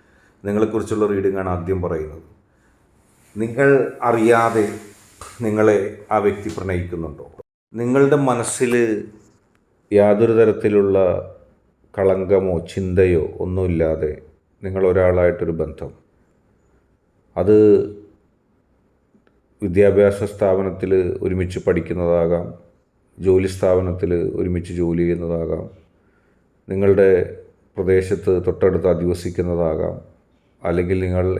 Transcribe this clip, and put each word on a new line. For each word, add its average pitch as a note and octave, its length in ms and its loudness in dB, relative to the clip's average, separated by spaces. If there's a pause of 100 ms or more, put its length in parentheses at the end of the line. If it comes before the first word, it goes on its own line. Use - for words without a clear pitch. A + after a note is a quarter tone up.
(460)
നിങ്ങളെക്കുറിച്ചുള്ള G#2+ 680 -2
റീഡിംഗ് G2 300 -2
ആണ് F#2 120 -6
ആദ്യം F2+ 320 -4
പറയുന്നത്. D#2+ 400 -8 (1160)
നിങ്ങൾ A#2 280 2 (400)
അറിയാതെ A2+ 560 4 (800)
നിങ്ങളെ G#2+ 320 4 (380)
ആ - 100 2
വ്യക്തി G2+ 320 -4
പ്രണയിക്കുന്നുണ്ടോ? F2+ 680 -8 (540)
നിങ്ങളുടെ C#3 380 2 (120)
മനസ്സിൽ A#2+ 440 -2 (1200)
യാതൊരു G#2 420 4
തരത്തിലുള്ള G#2 580 2 (1000)
കളങ്കമോ F#2+ 580 0 (180)
ചിന്തയോ F#2 500 2 (220)
ഒന്നുമില്ലാതെ E2 680 -2 (520)
നിങ്ങൾ F#2+ 260 -4
ഒരാളായിട്ടൊരു F2+ 720 2
ബന്ധം, D2+ 300 -12 (1500)
അത് G#2 160 4 (2000)
വിദ്യാഭ്യാസ G2 520 4 (160)
സ്ഥാപനത്തിൽ F#2+ 560 -2 (340)
ഒരുമിച്ച് F#2 420 -4
പഠിക്കുന്നതാകാം, E2+ 800 0 (800)
ജോലി F#2 300 4
സ്ഥാപനത്തിൽ F#2 560 0 (260)
ഒരുമിച്ച് F2+ 420 -4
ജോലി E2+ 240 0
ചെയ്യുന്നതാകാം, E2+ 600 -4 (1080)
നിങ്ങളുടെ G2 380 4 (640)
പ്രദേശത്ത് F#2 560 0 (140)
തൊട്ടടുത്ത് F2+ 460 0
അധിവസിക്കുന്നതാകാം, F2 1040 -2 (720)
അല്ലെങ്കിൽ F2 360 -2
നിങ്ങൾ F2+ 220 -2 (140)